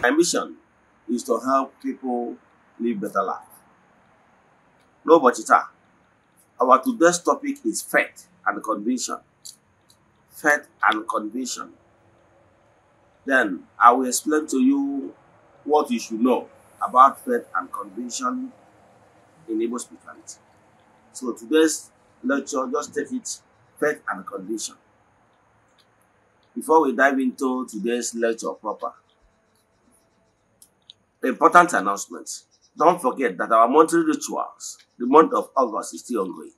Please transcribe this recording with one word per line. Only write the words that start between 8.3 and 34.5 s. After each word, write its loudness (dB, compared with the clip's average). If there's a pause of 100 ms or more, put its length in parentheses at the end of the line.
and -4
conviction. -6 (1120)
Faith -2 (160)
and 0
conviction. -8 (1600)
Then 0 (160)
I 10
will 2
explain -2
to 0
you 0 (520)
what 2
you -2
should -6
know 2 (340)
about 4
faith -2
and -8
conviction -8 (960)
in -4
Igbo -4
spirituality. -20 (760)
So -8
today's 0 (340)
lecture, -2
just -6
take -6
it, -10 (380)
faith -2
and -8
conviction. -10 (1800)
Before 4
we 0
dive 2
into -2
today's -4
lecture -2
proper, -8 (2250)
important 4
announcement. -6 (340)
Don't 2
forget -2
that -4
our 6
monthly 4
rituals, -6 (200)